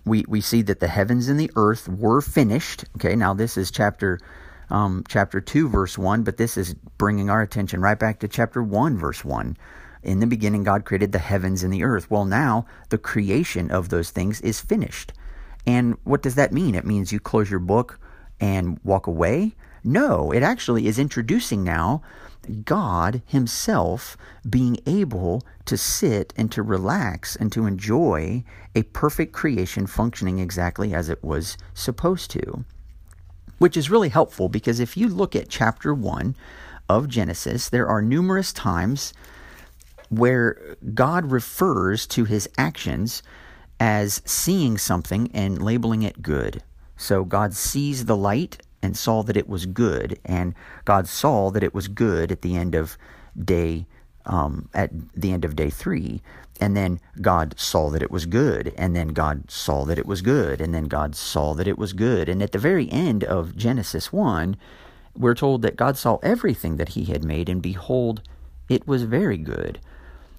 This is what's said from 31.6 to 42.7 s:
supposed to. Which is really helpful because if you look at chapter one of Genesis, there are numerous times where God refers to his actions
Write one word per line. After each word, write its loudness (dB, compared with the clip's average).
supposed -2
to. -6
Which 6
is 0
really 6
helpful 2
because 0
if -2
you 4
look 0
at -4
chapter 0
one -2
of 4
Genesis, -2
there 2
are 2
numerous 2
times -2
where 2
God 2
refers 0
to 0
his 0
actions -4